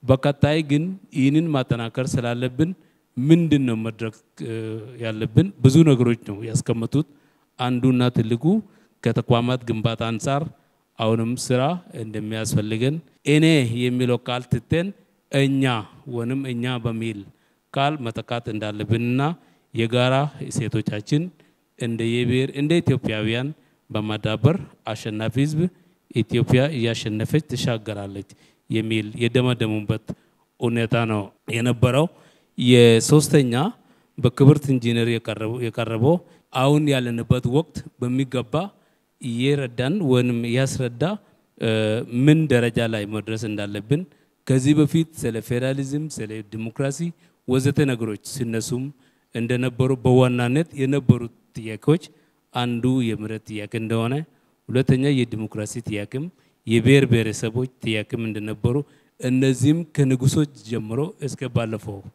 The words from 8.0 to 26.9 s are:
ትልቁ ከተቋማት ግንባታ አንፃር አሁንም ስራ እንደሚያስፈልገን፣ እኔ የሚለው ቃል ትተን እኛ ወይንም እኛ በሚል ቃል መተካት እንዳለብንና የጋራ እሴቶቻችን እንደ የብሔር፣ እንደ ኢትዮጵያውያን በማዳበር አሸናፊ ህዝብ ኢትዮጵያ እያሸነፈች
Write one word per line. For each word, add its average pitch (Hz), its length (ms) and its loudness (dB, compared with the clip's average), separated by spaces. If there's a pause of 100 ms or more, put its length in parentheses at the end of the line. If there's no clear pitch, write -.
ትልቁ 117 340 0 (600)
ከተቋማት 120 600 2
ግንባታ 113 420 -2
አንፃር 135 360 -4 (560)
አሁንም 113 400 0
ስራ 127 240 0 (360)
እንደሚያስፈልገን፣ 110 960 -4 (320)
እኔ 151 180 4 (320)
የሚለው 123 440 0
ቃል 123 240 -6
ትተን 160 420 -2 (460)
እኛ 135 320 2 (440)
ወይንም 123 380 -6
እኛ 120 180 -4 (140)
በሚል 113 400 -6 (560)
ቃል 143 260 0
መተካት 117 480 -8
እንዳለብንና 107 720 -2 (540)
የጋራ 123 400 0 (280)
እሴቶቻችን 110 840 -4 (540)
እንደ 117 300 -6
የብሔር፣ 123 460 0
እንደ 147 220 -2
ኢትዮጵያውያን 120 720 -2 (420)
በማዳበር 107 680 0 (300)
አሸናፊ 110 520 -6
ህዝብ 151 220 0 (500)
ኢትዮጵያ 120 500 2 (120)
እያሸነፈች 117 760 -2